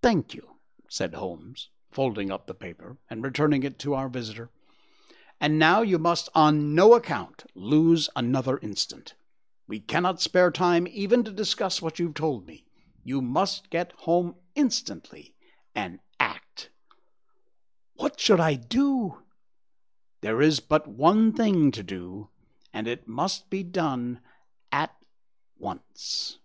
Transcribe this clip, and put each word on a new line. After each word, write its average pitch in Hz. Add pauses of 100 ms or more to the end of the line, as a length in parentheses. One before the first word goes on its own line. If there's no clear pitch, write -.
"Thank 214
you," - (320)
said -
Holmes, 90 (200)
folding 107
up 95
the 92
paper 90 (120)
and 117
returning 139
it 135
to 143
our 135
visitor. 117 (880)
"And 151
now 170
you 185
must 170
on 151
no 208
account 135 (100)
lose 156
another 127
instant. - (520)
We 110
cannot 175
spare 180
time 175
even 208
to 208
discuss 196
what 160
you've 170
told 135
me. - (360)
You 131
must 151
get 175
home 175 (180)
instantly - (400)
and 95 (220)
act." - (1200)
"What -
should 175
I 160
do?" 233 (1000)
"There 113
is 151
but 151
one 185
thing 190
to 107
do, 92 (440)
and 107
it 120
must 143
be 190
done 139 (500)
at 143 (600)
once." -